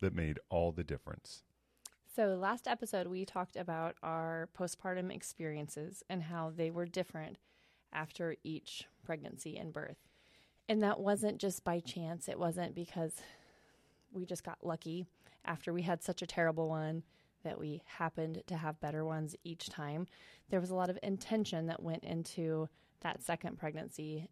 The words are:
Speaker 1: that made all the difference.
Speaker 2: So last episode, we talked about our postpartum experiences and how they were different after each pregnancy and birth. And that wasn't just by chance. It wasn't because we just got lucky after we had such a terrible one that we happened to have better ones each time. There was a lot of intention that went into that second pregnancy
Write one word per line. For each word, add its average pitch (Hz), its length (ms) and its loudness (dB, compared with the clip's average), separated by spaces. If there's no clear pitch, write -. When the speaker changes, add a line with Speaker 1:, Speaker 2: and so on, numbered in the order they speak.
Speaker 1:
that 95 120 4
made 78 260 2
all 85 240 6
the 82 100 0
difference. - 600 -6
Speaker 2:
So 202 220 6
last 196 320 0
episode, 220 400 2
we 185 160 0
talked 180 320 -2
about 165 480 0
our 165 460 0
postpartum 180 500 -2
experiences 151 1000 -6
and 185 140 0
how 160 300 -2
they 165 160 2
were 170 160 0
different 175 520 -2
after 156 500 -2
each - 400 -6
pregnancy 160 500 -6
and 160 160 -8
birth. 151 380 -8
And 214 160 6
that 202 160 6
wasn't 208 380 4
just - 260 0
by 175 160 4
chance. 170 480 -4
It - 100 -2
wasn't 170 380 2
because 170 380 -2
we 180 140 -4
just 175 180 -4
got - 220 -6
lucky 165 400 -2
after 170 260 -2
we 175 120 2
had 170 200 2
such - 180 0
a 170 60 -4
terrible 160 400 4
one 160 360 0
that 160 120 -2
we 151 280 -4
happened 160 640 -2
to 175 100 -2
have 156 240 -2
better 156 240 0
ones 156 280 0
each 165 240 -6
time. 156 360 -2
There 190 100 6
was 180 120 2
a 185 40 2
lot 180 140 4
of 185 120 0
intention 196 680 2
that 165 140 0
went 165 220 -2
into 160 640 0
that - 240 -2
second 160 340 -2
pregnancy 156 760 -4